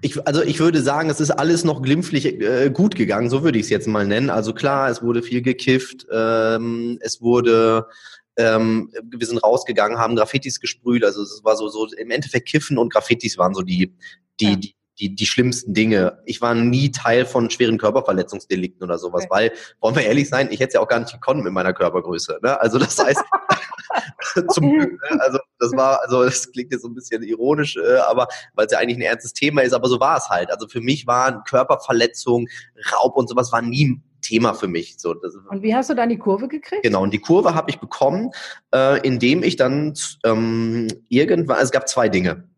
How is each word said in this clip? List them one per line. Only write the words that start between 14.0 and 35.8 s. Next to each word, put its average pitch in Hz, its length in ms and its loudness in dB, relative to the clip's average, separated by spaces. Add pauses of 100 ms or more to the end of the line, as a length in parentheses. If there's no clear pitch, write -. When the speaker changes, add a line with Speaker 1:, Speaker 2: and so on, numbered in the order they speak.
Speaker 1:
die, 107 60 0
Speaker 2:
Ja. 101 100 2
Speaker 1:
die, - 200 -10 (240)
die, 98 160 -6
die 107 100 -4
schlimmsten 123 480 0
Dinge. 101 520 2
Ich - 160 -8
war 120 140 2
nie 123 360 2
Teil 123 340 2
von 123 240 0
schweren 113 280 0
Körperverletzungsdelikten 95 1040 -2
oder 87 140 -4
sowas, 87 280 -4
Speaker 2:
Okay. 87 40 -14
Speaker 1:
weil, 107 220 2 (300)
wollen - 140 2
wir 147 80 2
ehrlich 135 260 2
sein, 131 220 0
ich - 100 -8
hätte - 140 -2
ja - 40 4
auch - 80 0
gar 117 120 2
nicht 113 120 -8
gekonnt 131 320 -4
mit 92 80 -4
meiner 92 220 0
Körpergröße, 85 680 -4
ne? 131 200 0
Also 113 160 2
das - 260 0
heißt, 370 220 2
<laughs> - 1200 -4
zum 151 220 2
Glück, 302 200 2 (200)
ne? 311 100 0
Also 131 180 0 (200)
das 120 160 0
war, 131 280 2
also 123 200 2
das - 280 0
klingt 127 200 -8
jetzt 120 120 -6
so 117 60 -10
ein 120 40 -14
bisschen 117 300 -8
ironisch, 127 540 -2
äh, 120 200 4
aber 120 300 2 (260)
weil's 107 180 0
ja 117 60 2
eigentlich 120 200 -2
ein 123 40 -8
ernstes 117 320 -4
Thema 143 280 0
ist, 127 120 4
aber 123 140 0
so 123 120 2
war 135 180 2
es - 120 -6
halt. 90 220 -2
Also 107 160 -8
für 120 140 -8
mich 123 260 -2
waren 123 360 0
Körperverletzung, 120 1040 0 (460)
Raub 123 220 2
und 127 140 2
sowas 123 220 0
war 117 100 0
nie 120 240 0
ein 131 180 0 (180)
Thema 113 320 2
für - 140 -4
mich. 85 320 -6
So, 85 160 -4
das 87 200 -12 (140)
Speaker 2:
Und 196 140 -8
wie 220 100 2
hast 262 160 -2